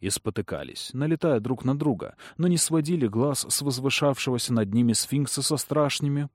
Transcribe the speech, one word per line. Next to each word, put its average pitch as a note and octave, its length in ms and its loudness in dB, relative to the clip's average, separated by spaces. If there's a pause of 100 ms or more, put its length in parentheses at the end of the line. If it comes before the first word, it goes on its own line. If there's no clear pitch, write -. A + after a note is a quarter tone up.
и G2 100 -2
спотыкались, - 840 -6
налетая D3+ 480 0
друг A#2+ 240 -4
на C3 120 2
друга, C#3+ 380 -2 (220)
но E3 100 0
не F3+ 100 4
сводили D#3 520 2
глаз B2 400 0
с - 140 -2
возвышавшегося C3 920 0
над A2 200 2
ними A#2 200 4
сфинкса C#3 500 0
со D3 140 0
страшными, C#3+ 800 0